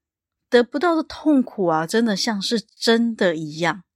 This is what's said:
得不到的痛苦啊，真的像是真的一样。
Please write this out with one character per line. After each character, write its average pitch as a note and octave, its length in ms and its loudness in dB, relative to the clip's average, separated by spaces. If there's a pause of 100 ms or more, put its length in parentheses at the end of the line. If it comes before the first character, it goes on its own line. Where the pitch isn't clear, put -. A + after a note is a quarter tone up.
(480)
得 A#3+ 140 4
不 C#4 160 -4
到 E4 160 0
的 D#4+ 80 -2
痛 C#4+ 400 0
苦 - 240 -4
啊， D#3+ 200 0
真 A3+ 180 0
的 G#3 120 0
像 G#3 240 -4
是 G#3+ 200 -2
真 A#3 540 0
的 F3+ 220 0
一 D#3 220 -10
样。 E3 260 -2 (120)